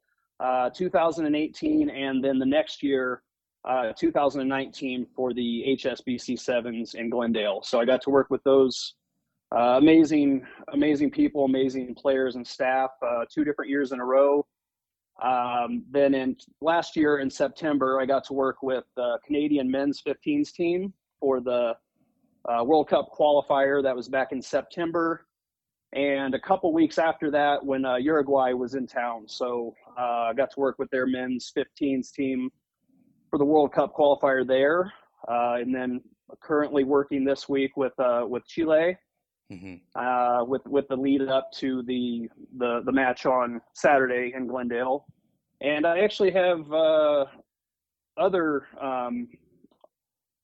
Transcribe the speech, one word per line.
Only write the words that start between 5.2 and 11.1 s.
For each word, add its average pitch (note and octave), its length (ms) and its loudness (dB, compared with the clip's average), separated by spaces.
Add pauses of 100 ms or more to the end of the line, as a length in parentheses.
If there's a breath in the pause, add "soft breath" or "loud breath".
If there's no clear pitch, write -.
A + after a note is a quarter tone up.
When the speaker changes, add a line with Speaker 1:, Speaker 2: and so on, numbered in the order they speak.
Speaker 1:
the A#2+ 300 -2
H C3+ 220 0
S B2 160 -6
B B2 160 -4
C B2 180 -6
Sevens A#2 600 -4
in A#2 140 -6
Glendale. A2 540 -2
So - 160 0
I A#2 60 2
got B2+ 160 4
to - 80 -6
work C#3 200 2
with C3 140 -2
those, C3+ 520 4 (600)
uh, B2 220 4
amazing, D3 680 6 (280 loud breath)
amazing C#3+ 360 2
people, C#3+ 360 0